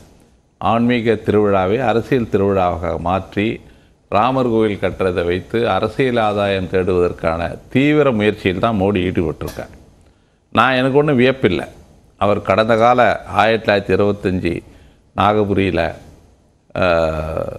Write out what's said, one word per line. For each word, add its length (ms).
ஆன்மீக 540
திருவிழாவை 680
அரசியல் 520
திருவிழாவாக 680
மாற்றி, 640
ராமர் 400
கோயில் 320
கட்டுறதை 440
வைத்து 440
அரசியல் 480
ஆதாயம் 520
தேடுவதற்கான 880
தீவிர 420
முயற்சியில் 480
தான் 220
மோடி 160
ஈடுபட்டிருக்கார். 720
நான், 220
எனக்கு 240
ஒண்ணும் 220
வியப்பில்லை. 460
அவர் 240
கடந்த 340
கால 500
ஆயிரத்தி 680
தொள்ளாயிரத்தி 40
இருபத்தஞ்சு 680
நாகபுரியில, 720
அ, 320